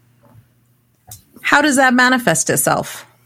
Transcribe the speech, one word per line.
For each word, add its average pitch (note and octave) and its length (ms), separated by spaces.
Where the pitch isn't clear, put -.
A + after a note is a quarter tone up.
how - 180
does D4 160
that C4 160
manifest B3 560
itself - 560